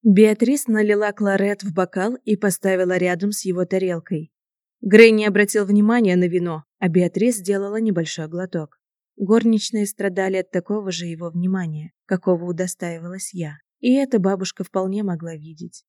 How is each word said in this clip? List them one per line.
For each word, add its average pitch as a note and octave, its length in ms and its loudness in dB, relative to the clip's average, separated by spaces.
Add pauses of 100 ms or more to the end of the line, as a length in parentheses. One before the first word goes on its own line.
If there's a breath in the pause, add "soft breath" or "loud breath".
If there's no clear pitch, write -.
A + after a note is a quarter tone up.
Беатрис G#3+ 640 4
налила G#3 440 2
кларет G3+ 500 0
в G3 120 -6
бокал F#3+ 500 -2
и G#3+ 140 0
поставила F#3 600 0
рядом F3+ 360 -2
с - 100 -8
его F3+ 220 -2
тарелкой. F3 680 -4 (500)
Грей A3 300 8
не G#3+ 140 2
обратил G3+ 400 0
внимания G#3 500 4
на F3+ 120 4
вино, E3+ 360 -2 (160)
а F#3 80 0
Беатрис F3+ 500 2
сделала G3+ 440 -4
небольшой E3+ 480 -4
глоток. F3 500 -8 (380)
Горничные G#3+ 680 0
страдали F#3+ 520 -2
от F#3 140 -6
такого F#3+ 400 -4
же E3+ 140 -8
его E3+ 240 -10
внимания, F3 600 -4 (140)
какого F3+ 400 -2
удостаивалась F3 880 -8
я. D#3 240 -10 (240)
И B3 120 2
это C4+ 260 0
бабушка F#3+ 440 -4
вполне F#3+ 400 -4
могла E3+ 320 -8
видеть. D#3+ 540 -20